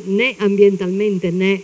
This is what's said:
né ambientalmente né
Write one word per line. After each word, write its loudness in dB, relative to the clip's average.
né 0
ambientalmente 0
né 0